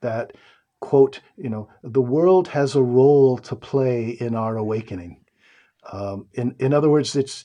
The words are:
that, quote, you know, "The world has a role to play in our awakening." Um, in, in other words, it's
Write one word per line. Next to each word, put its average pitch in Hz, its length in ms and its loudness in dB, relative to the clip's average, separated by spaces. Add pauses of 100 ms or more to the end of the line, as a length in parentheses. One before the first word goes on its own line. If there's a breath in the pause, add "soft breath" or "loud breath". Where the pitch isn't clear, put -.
that, 117 320 -8 (480 soft breath)
quote, 135 400 2 (160 soft breath)
you 139 140 -10
know, 107 180 -10 (140 soft breath)
"The 127 200 -2
world 175 460 2
has 143 260 -2
a 139 80 4
role 131 560 4
to - 160 -12
play 123 540 -2
in 120 260 -6
our 113 220 -4
awakening." 107 640 -8 (720 soft breath)
Um, 98 400 -10
in, 127 260 -6
in 135 160 0
other 147 160 2
words, 147 240 0
it's 135 300 -4